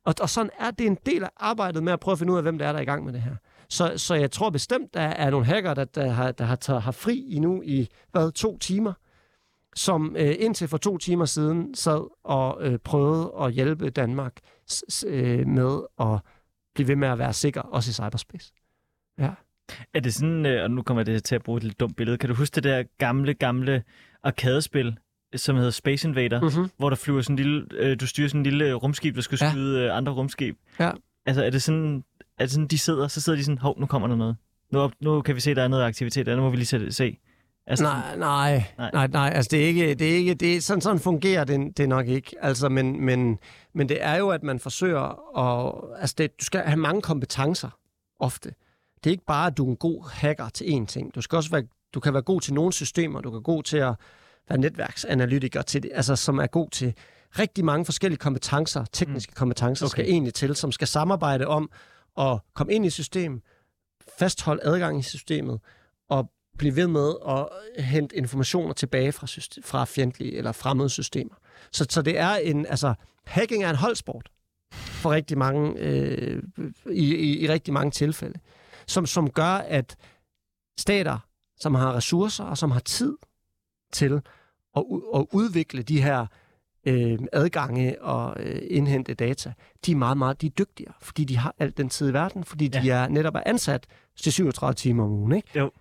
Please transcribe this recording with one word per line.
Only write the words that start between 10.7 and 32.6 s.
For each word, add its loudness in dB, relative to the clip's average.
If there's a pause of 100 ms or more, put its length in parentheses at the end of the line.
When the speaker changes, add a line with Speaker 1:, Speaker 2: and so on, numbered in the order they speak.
Speaker 1:
to 0
timer 0
siden 0
sad 0 (160)
og, 0
øh, 0
prøvede 2
at 0
hjælpe 0
Danmark -2 (360)
s-, -6
s-, -4
øh, 2
med 2 (200)
at 2 (560)
blive 0
ved 4
med 2
at 0
være 0
sikker, 0
også -2
i -2
cyberspace. -8 (680)
Ja. 0 (640)
Speaker 2:
Er 0
det 0
sådan, 0
øh, 2
og 0
nu -2
kommer 0
jeg 0
til -2
at 0
bruge -2
et -2
lidt -4
dumt -2
billede, 0
kan -2
du 0
huske 0
det 0
der 2 (160)
gamle, 2
gamle 0 (400)
arkadespil, 0 (380)
som 0
hedder 4
Space 0
Invader, 2
Speaker 1:
Mhm. 2
Speaker 2:
hvor 0
der 2
flyver 0
sådan 0
en 0
lille, 0
øh, 2
du -2
styrer 0
sådan 0
en 2
lille 2
rumskib, 0
der -2
skal -2
Speaker 1:
Ja. 4
Speaker 2:
skyde, 0
øh, 2
andre -2
rumskib? -4 (240)
Speaker 1:
Ja. 2 (360)
Speaker 2:
Altså, 2
er 2
det 2
sådan, 0 (340)
at 0
sådan, 2